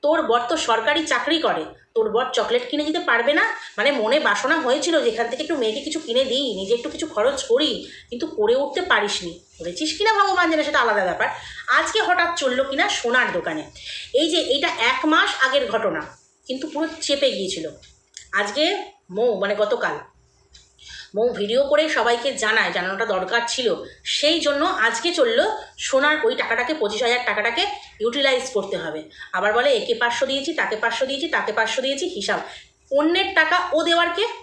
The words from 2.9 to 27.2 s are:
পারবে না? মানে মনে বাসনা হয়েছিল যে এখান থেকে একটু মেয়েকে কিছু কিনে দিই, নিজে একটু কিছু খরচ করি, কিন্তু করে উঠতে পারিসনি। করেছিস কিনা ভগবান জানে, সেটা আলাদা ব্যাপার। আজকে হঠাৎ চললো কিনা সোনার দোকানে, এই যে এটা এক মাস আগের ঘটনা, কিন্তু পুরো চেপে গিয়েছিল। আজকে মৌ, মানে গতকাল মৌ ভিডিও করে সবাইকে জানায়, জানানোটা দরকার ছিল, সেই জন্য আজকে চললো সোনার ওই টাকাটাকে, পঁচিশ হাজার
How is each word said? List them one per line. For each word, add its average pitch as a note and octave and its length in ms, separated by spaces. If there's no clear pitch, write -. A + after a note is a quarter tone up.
পারবে A#3+ 320
না? G#4+ 220
মানে B3 120
মনে B3+ 300
বাসনা A#3+ 360
হয়েছিল D4+ 440
যে A#3+ 100
এখান A3+ 180
থেকে B3+ 140
একটু D#4 140
মেয়েকে A#3+ 240
কিছু D#4 200
কিনে B3 240
দিই, A#3+ 320
নিজে G3 180
একটু A#3+ 140
কিছু D#4+ 180
খরচ C4+ 380
করি, B3+ 460
কিন্তু B3 160
করে G#3+ 280
উঠতে C#4+ 280
পারিসনি। G3+ 580
করেছিস F3 400
কিনা G#4 280
ভগবান F4+ 240
জানে, D4+ 140
সেটা D4 160
আলাদা G#3 240
ব্যাপার। F#3 240
আজকে D#4+ 340
হঠাৎ F4 320
চললো C4 300
কিনা D4 240
সোনার B3 440
দোকানে, - 380
এই D#4 160
যে E4 100
এটা C#4 280
এক D#4 380
মাস F4 240
আগের C4 300
ঘটনা, G3 300
কিন্তু C4 220
পুরো D4+ 200
চেপে C#4 300
গিয়েছিল। F#3 380
আজকে D4 520
মৌ, G#3 300
মানে G3+ 140
গতকাল G3+ 440
মৌ A#3 120
ভিডিও A3+ 400
করে D4+ 200
সবাইকে A#3+ 440
জানায়, G#3+ 400
জানানোটা G3 340
দরকার F#3+ 420
ছিল, A3+ 260
সেই D#4 360
জন্য C#4+ 240
আজকে E4+ 480
চললো D#4 460
সোনার D4 380
ওই A#4 80
টাকাটাকে, A#3+ 400
পঁচিশ G#3 280
হাজার A#3+ 240